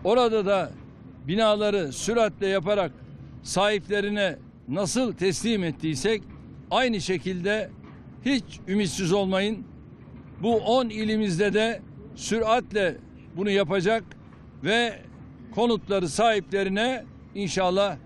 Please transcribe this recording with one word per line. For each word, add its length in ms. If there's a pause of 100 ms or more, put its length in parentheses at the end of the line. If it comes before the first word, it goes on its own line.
orada 420
da 260 (540)
binaları 640
süratle 540
yaparak 460 (500)
sahiplerine 960 (300)
nasıl 440
teslim 520
ettiysek 580 (480)
aynı 300
şekilde 720 (540)
hiç 200 (240)
ümitsiz 440
olmayın. 520 (800)
Bu 140
on 320
ilimizde 680
de 280 (320)
süratle 840 (400)
bunu 140
yapacak 540 (600)
ve 340 (560)
konutları 540
sahiplerine 960 (300)
inşallah 720